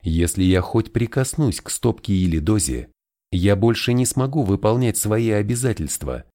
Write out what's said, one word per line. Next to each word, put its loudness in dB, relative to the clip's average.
Если 0
я 4
хоть -2
прикоснусь -2
к -16
стопке -2
или 2
дозе, -2
я 2
больше 0
не 2
смогу -2
выполнять 2
свои 0
обязательства -2